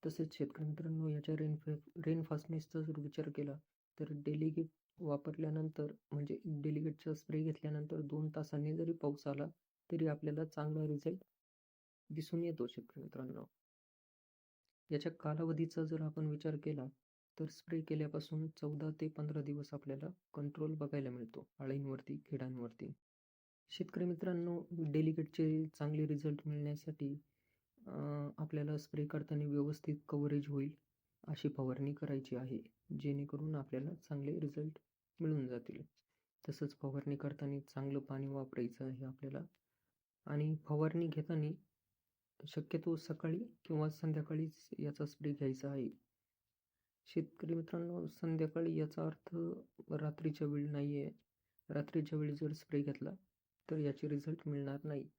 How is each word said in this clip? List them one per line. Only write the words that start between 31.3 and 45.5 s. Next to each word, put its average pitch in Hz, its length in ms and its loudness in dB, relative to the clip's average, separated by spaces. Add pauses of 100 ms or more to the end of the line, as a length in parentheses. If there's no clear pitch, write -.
फवारणी 135 440 0
करायची 135 420 -2
आहे, 127 240 -2 (400)
जेणेकरून 143 560 0
आपल्याला 139 380 -2
चांगले 147 460 -2
रिझल्ट 151 400 -2 (400)
मिळून 151 280 2
जातील. 123 360 -6 (640)
तसंच 151 320 -2
फवारणी 139 340 -2
करताना 143 440 -2
चांगलं 139 400 -2
पाणी 135 300 -2
वापरायचं 131 560 -2
आहे 131 200 -4
आपल्याला 135 360 -6 (840)
आणि 151 300 4
फवारणी 156 520 2
घेताना 156 440 2 (960)
शक्यतो 160 480 0
सकाळी 160 480 0 (220)
किंवा 156 240 4
संध्याकाळीच 156 800 0 (100)
याचा 147 260 -2
स्प्रे 147 280 -2
घ्यायचा 139 380 0